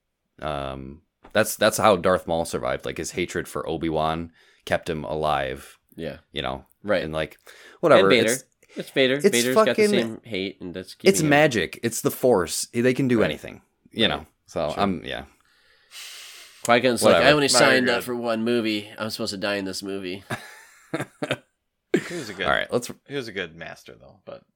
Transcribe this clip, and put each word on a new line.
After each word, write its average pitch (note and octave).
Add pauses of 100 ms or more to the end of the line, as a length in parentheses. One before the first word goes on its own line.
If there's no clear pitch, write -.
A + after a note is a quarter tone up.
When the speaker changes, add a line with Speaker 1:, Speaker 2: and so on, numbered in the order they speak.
(420)
Speaker 1:
Um, C#2 (320)
that's, G#2+
that's G#2+
how G#2
Darth F2+
Maul E2
survived. C2+
Like, C#2
his D#2+
hatred E2+
for -
Obi-Wan D#2+ (340)
kept -
him D#2
alive. C#2 (180)
Speaker 2:
Yeah. D2+ (140)
Speaker 1:
You C#2+
know, C2 (180)
Speaker 2:
Right. G2
Speaker 1:
and, D#2
like, D#2 (400)
whatever. A#2
Speaker 2:
And B2
Vader. A2
Speaker 1:
It's, C3+ (340)
Speaker 2:
It's -
Vader. C3
Speaker 1:
it's D3
Speaker 2:
Vader's G#3
got A3
the G#3
Speaker 1:
fucking, G#3
Speaker 2:
same A#2
hate, G2
and F2
that's F#2
Speaker 1:
it's -
Speaker 2:
keeping G3
him D3+
Speaker 1:
magic. C#3+
It's A#2
the C#3
Force. G2+
They A#2+
can C3+
do A#2+
Speaker 2:
Right. G2
Speaker 1:
anything. - (300)
You A2
Speaker 2:
Right. D2+
Speaker 1:
know. D2+ (200)
So D#2+
Speaker 2:
Sure. -
Speaker 1:
I'm, F#2
yeah. B1+ (1400)
Speaker 2:
Qui-Gon's A#2+
like, G#2+
Speaker 1:
Whatever. F2
Speaker 2:
"I C3+
only D3+
Speaker 3:
No, -
you're C3+
Speaker 2:
signed B2+
up A#2+
Speaker 3:
good. A2+
Speaker 2:
for B2
one A#2
movie. A2
I'm A2
supposed G#2+
to G2+
die G2+
in G2+
this F#2+
movie." G2
Speaker 1:
<laughs> - (1700)
Speaker 3:
He E3+
was C#3
a G2+
good, F#2
Speaker 1:
All D2+
right, G#1+
let's B2 (180)
Speaker 3:
he C#3
was B2+
a A2
good F2+
master, -
though. C2+
But - (120)